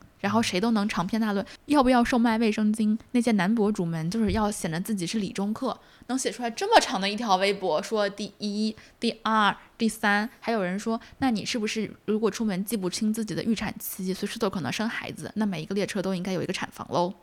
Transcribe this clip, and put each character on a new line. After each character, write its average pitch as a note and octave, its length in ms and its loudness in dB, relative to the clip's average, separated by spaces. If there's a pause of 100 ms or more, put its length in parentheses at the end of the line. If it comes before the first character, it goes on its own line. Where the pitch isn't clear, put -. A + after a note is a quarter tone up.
(200)
然 G3+ 140 -2
后 A3 80 4
谁 G3 180 0
都 A#3 120 2
能 G#3+ 180 2
长 - 160 0
篇 A3 160 -2
大 G#3+ 120 0
论， G3 120 -2 (220)
要 C#4+ 160 6
不 B3 80 6
要 A#3+ 120 6
售 A#3+ 140 2
卖 A#3 220 4
卫 A3+ 120 4
生 G#3+ 220 2
巾。 G#3+ 240 2 (140)
那 B3 100 2
些 A#3 120 2
男 G3 200 4
博 G#3+ 180 4
主 G3+ 140 0
们 E3 240 -2
就 A3 100 -2
是 G#3+ 120 2
要 G#3 180 2
显 G3+ 220 -4
得 D#3+ 100 -2
自 A3 140 -2
己 F3+ 100 -4
是 A3 140 -2
理 G3 120 -4
中 G3+ 220 -2
客， A#3+ 260 -4 (280)
能 B3 100 -2
写 B3+ 140 0
出 A3+ 100 -10
来 A#3+ 80 -4
这 D4+ 240 -4
么 - 80 10
长 - 180 -2
的 F#3+ 80 0
一 G#3 80 0
条 G#3+ 200 2
微 G3 180 4
博， F#3 260 0
说 G#3 300 0
第 G3+ 300 -8
一、 G#3 360 -2 (240)
第 A#3 120 0 (100)
二、 G#3+ 340 2 (220)
第 A3+ 100 2
三， G#3+ 400 0 (120)
还 - 120 -2
有 A3 120 0
人 F3+ 160 -2
说， A3+ 200 -4 (200)
那 C4+ 100 2
你 G#3+ 160 0
是 - 140 -4
不 G#3 80 -2
是 G#3+ 260 -4 (120)
如 G#3+ 140 2
果 G#3+ 120 2
出 A3+ 120 -4
门 G3 220 -2
记 A#3 100 -2
不 F#3 140 -2
清 G#3+ 240 0
自 A3+ 100 -4
己 G#3 120 -6
的 E3+ 80 -4
预 A3+ 100 0
产 G#3 240 -2
期， - 340 -6
随 - 160 -4
时 A3 120 -8
都 A#3 100 2
可 F#3 120 -4
能 C3 100 -4
生 - 180 -2
孩 - 220 -8
子， D#3 240 -10
那 G#3+ 100 0
每 F#3 160 -2
一 D#3 40 -8
个 G3 100 -6
列 G3+ 100 0
车 G3 160 -6
都 F#3+ 140 -2
应 F3 80 -6
该 F#3+ 80 -4
有 F3 100 -2
一 C3+ 60 -4
个 - 40 -6
产 - 200 -6
房 - 180 -12
喽？ F3 340 0